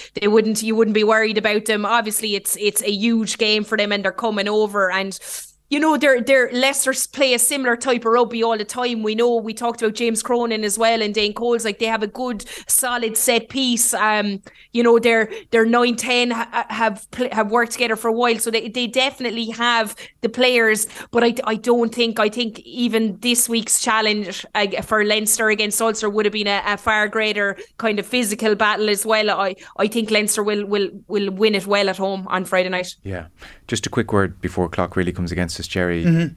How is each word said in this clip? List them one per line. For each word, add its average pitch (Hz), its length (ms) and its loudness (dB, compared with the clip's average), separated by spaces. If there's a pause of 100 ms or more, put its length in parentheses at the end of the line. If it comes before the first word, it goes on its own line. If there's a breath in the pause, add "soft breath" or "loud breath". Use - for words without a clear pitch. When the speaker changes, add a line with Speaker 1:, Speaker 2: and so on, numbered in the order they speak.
(200 loud breath)
Speaker 1:
they 208 100 2
wouldn't, 220 340 4
you 220 120 0
wouldn't 214 200 4
be 214 80 4
worried 220 340 4
about 214 280 0
them. 208 200 0
Obviously, 214 500 0
it's, 196 220 -4
it's 208 240 0
a 208 100 -2
huge 220 460 0
game 214 280 2
for 214 120 -4
them, 208 140 0
and 202 140 -2
they're 190 80 0
coming 208 340 -2
over, 202 420 2
and 196 300 -4 (500 loud breath)
you 285 100 0
know, 311 180 4
they're, 262 240 4
they're, 254 300 4
Leicester 262 400 0
s-, - 160 -2
play 269 260 2
a 240 60 0
similar 254 360 0
type 240 300 -2
of 226 60 2
rugby 233 320 2
all 226 120 2
the 208 100 -4
time. 240 360 -4
We 214 140 -2
know, 233 220 2
we 220 180 -4
talked 233 260 -4
about 220 140 0
James 226 260 0
Cronin 233 420 -2
as 202 140 -2
well 226 240 2
and 208 140 -2
Dane 208 180 0
Coles. 233 320 0
Like, 208 140 -4
they 220 80 0
have 220 160 -2
a 214 40 -2
good, 208 380 -6 (220 loud breath)
solid 233 500 -2
set 233 320 0
piece. 247 460 0
Um, 208 480 0 (300 loud breath)
you 240 100 2
know, 233 160 8
their, 226 320 2 (180 loud breath)
their 226 160 4
nine 240 300 4
ten 247 340 0
ha-, 233 400 -4
have 214 400 -2
pl-, 247 220 -4
have 208 180 0
worked 233 220 2
together 233 240 -2
for 220 140 -4
a - 40 2
while, 233 240 2
so 233 140 -4
they, 226 180 -2
they 247 160 -4
definitely 240 640 -2
have 233 460 0 (260 loud breath)
the 226 80 0
players. 233 560 4 (240 loud breath)
But 233 140 2
I, 240 100 4 (120)
I 220 100 -2
don't 233 400 0
think, 233 240 0
I 214 100 4
think 220 300 -6
even 220 600 -2
this 240 280 0
week's 233 320 0
challenge, 214 720 0
uh, 208 300 0
for 214 200 0
Leinster 214 460 2
against 214 320 0
Ulster 220 280 0
would 208 180 0
have 208 60 -2
been 214 140 -2
a, 202 200 0
a 202 100 -2
far 214 300 0
greater 208 500 -2 (200 loud breath)
kind 220 200 -2
of 196 80 -4
physical 214 480 0
battle 208 380 0
as 202 160 -2
well. 214 240 2
I, 190 240 -2 (220 loud breath)
I 214 100 2
think 220 240 -2
Leinster 214 320 0
will, 208 220 -2
will, 202 240 -2 (180)
will 202 240 -2
win 208 240 2
it 185 100 -2
well 202 240 2
at 185 80 -4
home 190 300 -4
on 185 180 -2
Friday 185 240 0
night. 185 320 -6
Speaker 2:
Yeah. 90 260 -8 (400 loud breath)
Just 110 200 -4
a - 20 -2
quick 110 240 -2
word 95 260 0
before 87 300 -2
clock 87 260 -2
really 87 180 0
comes 87 180 -4
against 87 280 -4
us, 85 80 -10
Jerry. 87 360 0
Speaker 3:
Mm-hmm. 165 340 2